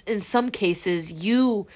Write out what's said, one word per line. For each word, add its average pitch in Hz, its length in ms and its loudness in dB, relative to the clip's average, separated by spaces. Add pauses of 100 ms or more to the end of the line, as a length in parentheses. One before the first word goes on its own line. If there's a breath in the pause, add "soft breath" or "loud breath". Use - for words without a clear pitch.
in 214 140 -2
some 247 300 2
cases 170 760 -2
you 233 520 2